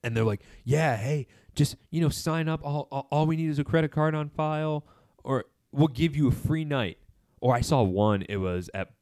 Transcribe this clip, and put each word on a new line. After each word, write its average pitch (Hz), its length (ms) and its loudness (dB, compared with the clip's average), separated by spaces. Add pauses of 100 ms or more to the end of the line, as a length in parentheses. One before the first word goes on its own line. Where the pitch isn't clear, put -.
And 113 100 -4
they're 113 100 2
like, 104 180 -2 (200)
"Yeah, 143 360 2
hey, 135 280 -4 (280)
just, - 220 0 (140)
you 165 120 -2
know, 147 80 2
sign 160 400 -2
up. 160 120 -4
All, 147 300 -4
all, 135 180 -6
all 151 160 2
we 160 100 0
need 160 120 -2
is 147 100 -2
a 143 60 -2
credit 160 280 0
card 156 220 0
on 151 140 -6
file, 156 580 -4 (380)
or 131 220 -2 (260)
we'll 151 160 4
give 143 260 0
you 143 140 4
a 127 40 4
free 160 340 0
night." 127 320 -2 (420)
Or 123 140 4
I 120 60 0
saw 131 220 2
one, 98 460 4
it 101 100 -4
was 90 360 -2
at 95 160 -8 (120)